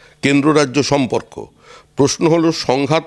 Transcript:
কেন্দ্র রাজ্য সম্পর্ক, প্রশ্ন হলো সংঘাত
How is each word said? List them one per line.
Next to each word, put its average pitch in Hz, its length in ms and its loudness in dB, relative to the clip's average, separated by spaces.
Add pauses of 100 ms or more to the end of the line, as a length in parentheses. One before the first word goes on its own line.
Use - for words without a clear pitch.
(220)
কেন্দ্র 143 340 2
রাজ্য 143 280 0
সম্পর্ক, 127 640 -4 (500)
প্রশ্ন 143 320 0
হলো 165 240 2
সংঘাত 143 560 -2